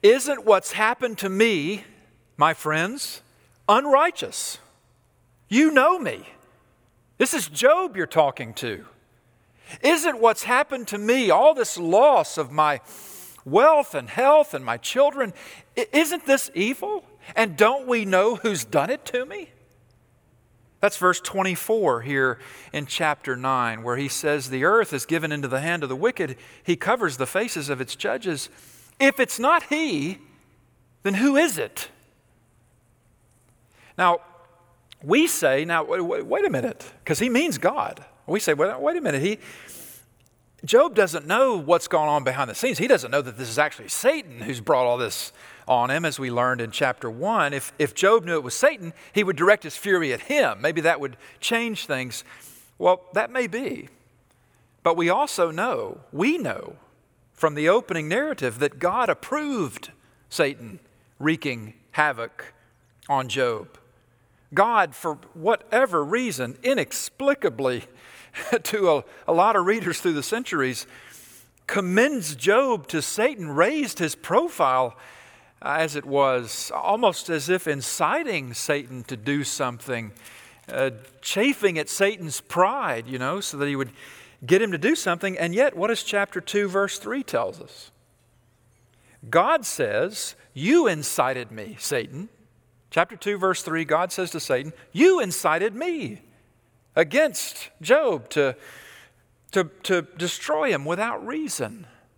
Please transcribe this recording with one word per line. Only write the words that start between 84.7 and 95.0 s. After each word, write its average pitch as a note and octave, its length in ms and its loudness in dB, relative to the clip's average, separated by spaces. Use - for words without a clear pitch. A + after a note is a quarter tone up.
to E3+ 80 -2
do A3 160 2
something. F#3 420 -4
And E3+ 180 -2
yet, C4 220 2
what F#3+ 120 0
does A3+ 160 -4
chapter G3+ 360 -2
two, G3+ 280 -2
verse G3 300 -2
three B3+ 260 -8
tells G2 360 -4
us? - 300 -20
God A#3 380 2
says, C3 680 -4
"You B3 320 4
incited C3 640 -2
me, A2 300 -14
Satan." C3+ 480 -6
Chapter F3+ 260 0
two, G3+ 200 -4
verse F#3 260 0
three, E3 220 -4
God D#3+ 280 0
says F#3 180 -6
to E3 100 -8
Satan, C#3+ 320 -2
"You F4 260 6